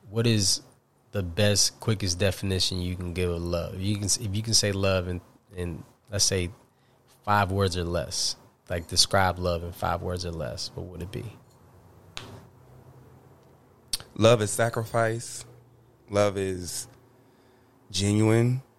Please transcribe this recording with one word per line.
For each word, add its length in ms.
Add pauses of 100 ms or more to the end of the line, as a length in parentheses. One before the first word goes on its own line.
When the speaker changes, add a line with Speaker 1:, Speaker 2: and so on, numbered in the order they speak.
(100)
Speaker 1:
What 160
is 360 (500)
the 100
best, 580
quickest 380
definition 640
you 160
can 160
give 180
of 120
love? 380
You 160
can, 100
if 280
you 80
can 120
say 180
love 360
in, 120 (340)
in, 280 (280)
let's 140
say, 240 (800)
five 260
words 240
or 80
less, 520 (340)
like, 180
describe 500
love 240
in 100
five 280
words 240
or 80
less, 420
what 120
would 160
it 100
be? 240 (2750)
Speaker 2:
Love 260
is 80
sacrifice. 960 (640)
Love 260
is 520 (1000)
genuine. 720 (160)